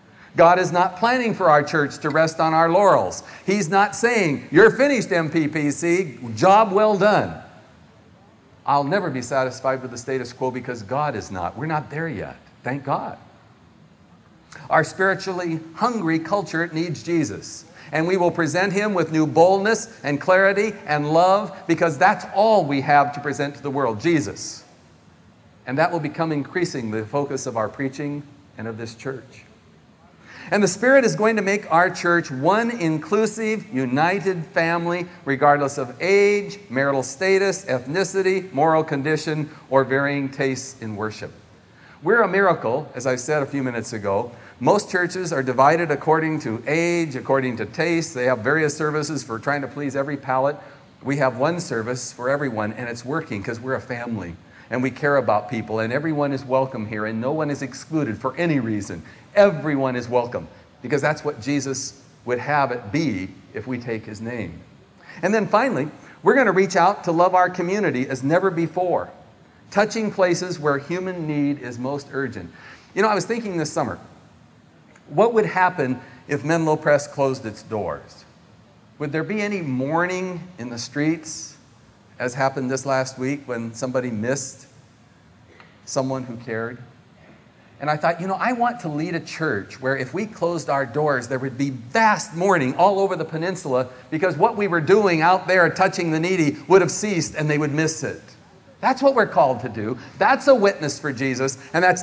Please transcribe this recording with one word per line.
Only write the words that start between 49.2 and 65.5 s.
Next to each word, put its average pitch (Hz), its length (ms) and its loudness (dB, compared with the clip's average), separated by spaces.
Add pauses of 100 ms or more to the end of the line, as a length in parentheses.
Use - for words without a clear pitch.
for 113 160 -8
trying 143 220 -2
to 135 80 -8
please 143 260 -8
every 139 220 -4
palate. 139 400 0 (460)
We 139 160 -2
have 131 200 0
one 165 220 0
service 123 520 -6
for 123 160 -6
everyone, 120 440 -2
and 120 160 -8
it's 120 160 -10
working 127 380 -6
'cause 113 180 -8
we're 131 140 -4
a 113 60 -4
family, 113 540 -8 (340)
and 123 140 -2
we 131 80 -2
care 143 260 0
about 107 320 2
people, 110 320 -4
and 110 120 -2
everyone 147 400 -2
is 135 120 -6
welcome 127 420 -2
here, 107 200 -6
and 113 140 -4
no 131 120 -2
one 156 180 -2
is 143 120 -6
excluded 131 560 -4
for 127 180 -4
any 160 240 2
reason. 101 420 -6 (320)
Everyone 147 640 2
is 120 120 -6
welcome, 117 400 -2 (340)
because 131 180 -2
that's 151 240 -2
what 147 160 -6
Jesus 135 640 -6 (220)
would 120 140 -2
have 139 340 0
it 117 200 -8
be 107 380 -2 (240)
if 107 120 -10
we 127 120 -6
take 117 260 -8
his 104 160 -14
name. 110 400 -8 (640)
And 185 100 2
then 214 140 2
finally, 208 420 0 (340)